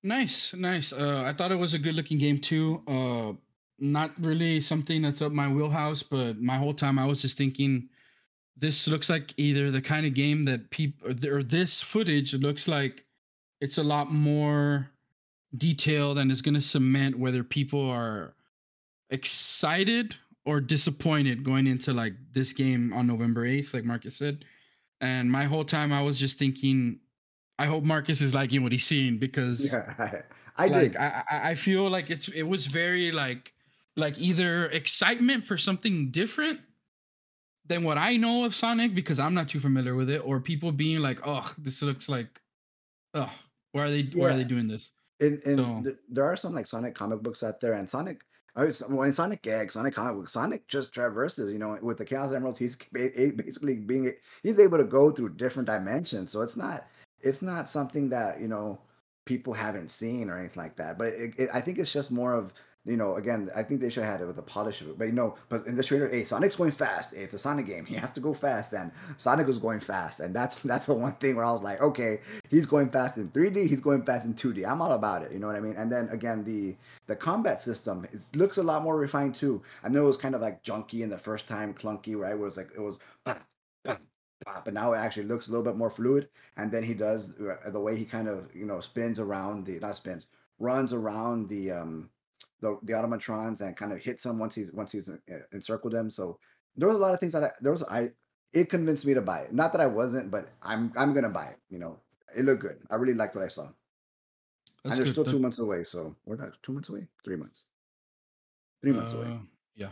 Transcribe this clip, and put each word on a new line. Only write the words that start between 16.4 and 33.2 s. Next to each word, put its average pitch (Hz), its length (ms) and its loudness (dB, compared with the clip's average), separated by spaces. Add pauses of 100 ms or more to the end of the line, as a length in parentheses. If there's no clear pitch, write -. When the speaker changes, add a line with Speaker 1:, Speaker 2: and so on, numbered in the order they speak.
Speaker 1:
gonna 147 200 4
cement 135 580 4
whether 127 240 0
people 143 440 0
are 113 480 -4 (760)
excited 190 1040 2 (300)
or 147 140 2
disappointed 139 840 2
going 135 240 4
into, 131 260 2
like, 113 200 -2 (200)
this 131 180 2
game 127 400 2
on 120 160 2
November 117 380 2
eighth, 135 280 0
like 117 120 -2
Marcus 120 320 -4
said. 147 260 -2 (560)
And 127 320 2
my 139 140 2
whole 151 180 0
time 147 300 0
I 143 80 2
was 143 180 0
just 135 180 0
thinking, 131 640 2 (580)
I 147 80 2
hope 156 200 0
Marcus 156 340 2
is 139 160 2
liking 135 260 2
what 123 120 2
he's 127 120 2
seeing 131 320 2
because 131 560 0
Speaker 2:
<laughs> - 0 -
Yeah, 104 480 -4 (360)
I, 165 80 4
I - 20 8
Speaker 1:
like, 135 240 6
Speaker 2:
did. - 60 -6
Speaker 1:
I, 139 340 0
I, 151 200 0
I 165 40 0
feel 190 340 2
like 180 200 -2
it's, 156 180 -4
it 156 160 -4
was 165 220 0
very, 170 460 0
like, 131 420 -4 (420)